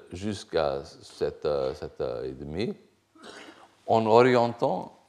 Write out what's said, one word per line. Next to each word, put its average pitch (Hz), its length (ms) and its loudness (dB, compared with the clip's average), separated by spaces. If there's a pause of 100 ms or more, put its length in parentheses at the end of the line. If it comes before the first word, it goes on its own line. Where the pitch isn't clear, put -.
(120)
jusqu'à 85 720 -4
sept - 600 -8
heures, 67 300 -2
sept - 260 -12
heures 62 220 -6
et 65 80 -8
demie, 76 440 -8 (1120)
en 113 180 4
orientant 120 920 4 (120)